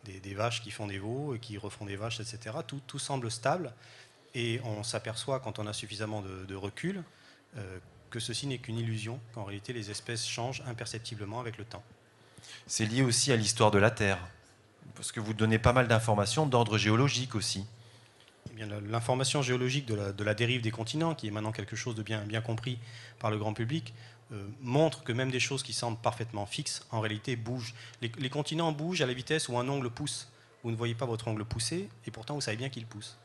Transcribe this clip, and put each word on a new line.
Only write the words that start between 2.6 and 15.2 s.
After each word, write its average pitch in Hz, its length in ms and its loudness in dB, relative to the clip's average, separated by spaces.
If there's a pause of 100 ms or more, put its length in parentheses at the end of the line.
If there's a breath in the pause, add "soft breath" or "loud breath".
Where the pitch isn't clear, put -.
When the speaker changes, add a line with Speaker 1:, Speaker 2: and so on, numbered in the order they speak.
Speaker 1:
Tout, 139 240 -8
tout 143 120 -8
semble 127 300 -2
stable, 135 440 0 (600 loud breath)
et 117 300 0
on 107 200 -4
s'aperçoit, 113 560 -2
quand 110 200 -6
on 104 80 -2
a 107 60 -4
suffisamment 107 480 -4
de, 95 240 -8
de 98 100 -8
recul, 160 480 -4 (540 soft breath)
euh, 95 200 -10 (320)
que 117 100 -6
ceci 117 280 -4
n'est 131 100 -2
qu'une 113 220 -4
illusion, 113 400 -2 (140)
qu'en 107 100 -8
réalité 101 280 -8
les 107 200 -6
espèces 113 340 -4
changent 123 420 -4
imperceptiblement 113 720 -6
avec 117 180 -6
le 104 80 -10
temps. - 180 -12 (840 loud breath)
Speaker 2:
C'est - 200 2
lié 120 180 6
aussi 123 280 4
à 120 40 8
l'histoire 107 360 8
de 101 60 8
la 107 140 10
Terre, 98 280 4 (760)
parce - 160 -8
que - 80 -6
vous 110 140 -2